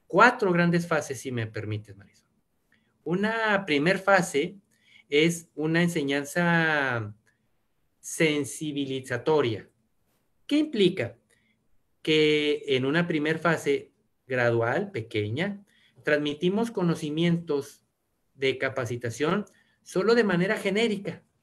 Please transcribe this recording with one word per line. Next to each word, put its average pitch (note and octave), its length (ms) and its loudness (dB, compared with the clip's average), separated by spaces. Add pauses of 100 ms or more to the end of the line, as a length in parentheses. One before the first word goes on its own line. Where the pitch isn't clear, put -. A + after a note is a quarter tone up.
cuatro G#3+ 460 4
grandes E3+ 340 2
fases, D3 320 -2
si C3 140 -8
me A2+ 140 -4
permites, G#2+ 500 -10
Marisol. - 320 -20 (760)
Una G#3 600 0
primer D3+ 340 2
fase F3+ 580 2 (520)
es E3 480 2
una D#3+ 260 0
enseñanza D3 1300 0 (840)
sensibilizatoria. C#3 1700 -2 (800)
¿Qué C#4+ 120 2
implica? G#3 580 0 (840)
Que D3+ 680 2
en C3 160 2
una E3 240 0
primer D#3+ 320 -2
fase D3 500 0 (380)
gradual, B2 640 0
pequeña, A#2 720 -6 (400)
transmitimos D3+ 640 0
conocimientos E3 1120 -2 (500)
de C3+ 220 -2
capacitación C3 920 -4 (360)
solo G3 320 0
de A#3+ 80 2
manera F#3+ 340 0
genérica. G#3 680 -2 (180)